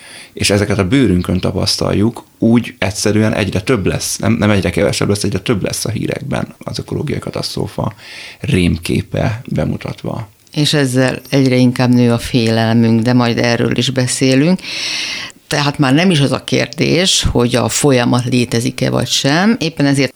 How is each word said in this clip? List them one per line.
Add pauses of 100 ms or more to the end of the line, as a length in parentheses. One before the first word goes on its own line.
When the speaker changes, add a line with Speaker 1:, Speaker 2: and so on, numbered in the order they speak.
(340)
Speaker 1:
és
ezeket
a
bőrünkön
tapasztaljuk, (140)
úgy
egyszerűen
egyre
több
lesz,
nem,
nem
egyre
kevesebb
lesz,
egyre
több
lesz
a
hírekben
az
ökológiai
katasztrófa (460)
rémképe
bemutatva. (220)
Speaker 2:
És
ezzel (100)
egyre
inkább
nő
a
félelmünk,
de
majd
erről
is
beszélünk. (880)
Tehát
már
nem
is
az
a
kérdés,
hogy
a
folyamat
létezik-e
vagy
sem,
éppen
ezért